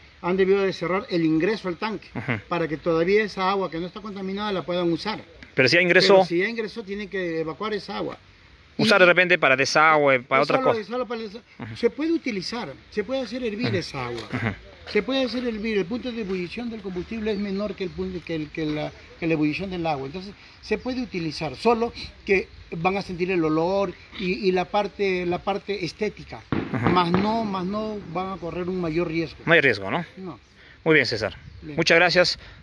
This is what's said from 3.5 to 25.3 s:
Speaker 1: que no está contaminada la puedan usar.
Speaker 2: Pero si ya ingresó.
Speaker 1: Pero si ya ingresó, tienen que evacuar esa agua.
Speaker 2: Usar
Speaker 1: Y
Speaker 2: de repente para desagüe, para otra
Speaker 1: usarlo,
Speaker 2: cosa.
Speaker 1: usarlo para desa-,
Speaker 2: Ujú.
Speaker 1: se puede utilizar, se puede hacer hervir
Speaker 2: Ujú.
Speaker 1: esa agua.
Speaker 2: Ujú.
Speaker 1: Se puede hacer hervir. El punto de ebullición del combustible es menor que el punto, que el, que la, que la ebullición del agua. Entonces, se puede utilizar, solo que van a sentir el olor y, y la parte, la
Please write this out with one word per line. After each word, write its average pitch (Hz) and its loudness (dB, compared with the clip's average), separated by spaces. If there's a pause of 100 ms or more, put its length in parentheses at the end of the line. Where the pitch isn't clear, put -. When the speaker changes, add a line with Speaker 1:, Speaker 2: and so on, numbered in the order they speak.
Speaker 1:
que 156 -10
no 175 -6
está 208 -16
contaminada 196 -6
la 180 -2
puedan 175 0
usar. 170 -2 (340)
Speaker 2:
Pero 131 6
si 147 4
ya 175 6
ingresó. 190 6
Speaker 1:
Pero 190 8
si 170 -2
ya 190 2
ingresó, 226 -8
tienen 196 -8
que 170 -4
evacuar 180 -6
esa 202 -8
agua. 151 -8 (600)
Speaker 2:
Usar 208 6
Speaker 1:
Y - 8
Speaker 2:
de - 10
repente 175 6
para 135 4
desagüe, 147 6
para 135 2
otra 151 2
Speaker 1:
usarlo, 254 4
Speaker 2:
cosa. 120 0
Speaker 1:
usarlo 233 -4
para 226 -6
desa-, 220 -10 (180)
Speaker 2:
Ujú. 113 -10
Speaker 1:
se 233 2
puede 320 -2
utilizar, 220 -4 (200)
se 208 -4
puede 262 -4
hacer 247 -6
hervir 226 -2
Speaker 2:
Ujú. 196 0
Speaker 1:
esa 143 -6
agua. 120 -8 (100)
Speaker 2:
Ujú. 113 -2 (440)
Speaker 1:
Se 208 2
puede 262 0
hacer 247 -4
hervir. 220 -2
El 185 2
punto 240 -6
de 226 -6
ebullición 190 -6
del 220 -10
combustible 196 -6
es 196 -2
menor 202 -4
que 190 -6
el 180 -6
punto, 180 -6
que 165 -6
el, 151 -6
que 160 -6
la, 151 -4 (280)
que 165 -2
la 160 2
ebullición 151 0
del 175 -4
agua. 139 -2
Entonces, 185 -12 (280)
se 214 -2
puede 254 -6
utilizar, 160 -6
solo 226 2 (320)
que 190 0 (220)
van 185 -2
a 190 -4
sentir 180 -4
el 175 2
olor 175 0 (260)
y, 190 -2
y 185 4
la 180 0
parte, 196 -2
la 175 0